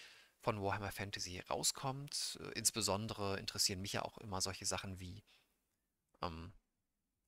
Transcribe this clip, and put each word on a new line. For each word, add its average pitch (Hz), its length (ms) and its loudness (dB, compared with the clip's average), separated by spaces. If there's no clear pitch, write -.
von 110 220 2
Warhammer 98 280 2
Fantasy 95 480 -4
rauskommt. - 1000 0
Äh, - 120 -6
insbesondere 101 880 2
interessieren 92 440 2
mich 95 100 -2
ja - 80 2
auch - 160 -4
immer 95 240 -4
solche 92 240 -2
Sachen 92 360 -2
wie, 92 220 -10
ähm, 85 320 -4